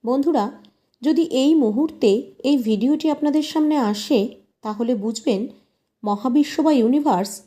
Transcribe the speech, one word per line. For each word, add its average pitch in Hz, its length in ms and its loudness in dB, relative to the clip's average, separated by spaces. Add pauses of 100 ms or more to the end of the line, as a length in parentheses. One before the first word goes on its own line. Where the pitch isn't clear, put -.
বন্ধুরা, 269 400 0 (580)
যদি 311 300 2
এই 269 220 2
মুহূর্তে 254 560 2 (340)
এই 285 140 2
ভিডিওটি 240 520 0
আপনাদের 294 420 0
সামনে 302 260 0
আসে, 208 400 0 (440)
তাহলে 226 320 -4
বুঝবেন 214 460 -4 (640)
মহাবিশ্ব 240 600 -2
বা 311 100 4
ইউনিভার্স 240 600 2 (140)